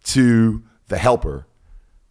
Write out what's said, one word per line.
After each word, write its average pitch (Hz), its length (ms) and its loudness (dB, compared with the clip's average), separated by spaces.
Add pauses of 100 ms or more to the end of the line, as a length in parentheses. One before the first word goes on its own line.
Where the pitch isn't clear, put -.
to 117 580 2 (280)
the 95 80 -6
helper. 87 500 -4 (640)